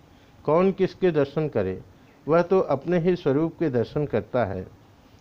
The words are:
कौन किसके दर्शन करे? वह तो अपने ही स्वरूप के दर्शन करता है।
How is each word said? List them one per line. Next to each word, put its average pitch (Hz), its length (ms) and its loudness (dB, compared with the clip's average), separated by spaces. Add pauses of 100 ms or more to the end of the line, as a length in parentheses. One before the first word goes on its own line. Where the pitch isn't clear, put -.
(440)
कौन 180 280 2
किसके 185 380 0
दर्शन 151 380 0
करे? 95 340 -2 (460)
वह 165 140 4
तो 185 180 2
अपने 175 380 0
ही 175 180 2
स्वरूप 156 420 0
के 165 120 0
दर्शन 123 360 -2
करता 113 380 -2
है। 92 220 -8 (540)